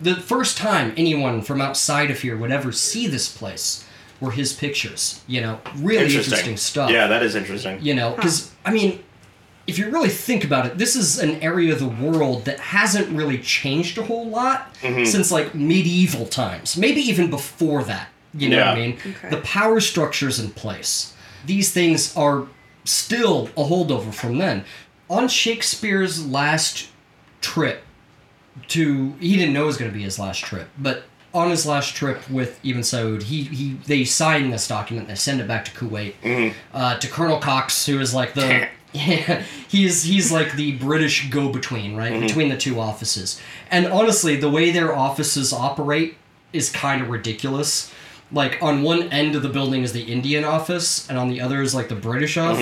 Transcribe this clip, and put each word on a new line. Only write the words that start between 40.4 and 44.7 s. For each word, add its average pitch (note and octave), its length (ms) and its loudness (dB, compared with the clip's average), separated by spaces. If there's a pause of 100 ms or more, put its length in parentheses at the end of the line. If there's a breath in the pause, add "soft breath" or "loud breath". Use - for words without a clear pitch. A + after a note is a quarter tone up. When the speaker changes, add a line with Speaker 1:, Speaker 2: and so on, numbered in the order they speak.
Speaker 1:
the D3 180 0
British C#3+ 560 0
go-between, B2 680 -2
right, A2+ 160 -2
Speaker 2:
Mm-hmm. A2+ 140 0
Speaker 1:
between D3 220 2
the C3 80 0
two B2 240 0
offices. G#2+ 600 -4 (300 loud breath)
And F3+ 180 4
honestly, F#3 480 4
the D3 140 2
way E3 200 4